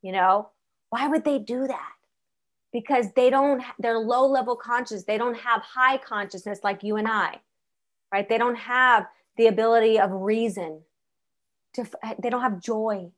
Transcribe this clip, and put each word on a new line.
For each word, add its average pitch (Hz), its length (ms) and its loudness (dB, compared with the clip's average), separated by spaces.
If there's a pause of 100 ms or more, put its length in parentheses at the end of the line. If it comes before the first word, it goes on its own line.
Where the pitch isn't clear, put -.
You 185 100 -10
know, 190 360 2 (420)
why 247 160 -2
would 311 180 0
they 285 140 0
do 240 280 -4
that? - 260 -8 (800)
Because 240 400 -2
they 254 180 4
don't, 269 320 2 (160)
they're 226 200 0
low 240 280 2
level 254 300 0
conscious. 240 480 -6
They 214 140 -2
don't 233 180 -2
have 233 260 -2
high 262 360 2
consciousness 202 640 -8
like 196 180 -2
you 208 140 -2
and 214 100 -2
I, 214 340 -2 (720)
right? 196 160 -2
They 226 100 2
don't 240 180 0
have 247 500 4 (300)
the 226 120 6
ability 220 520 4
of 196 100 4
reason 190 720 -4 (920)
to, 247 80 -6
f-, - 360 -12
they 233 120 -4
don't 247 120 -2
have 214 180 -2
joy. 214 580 -4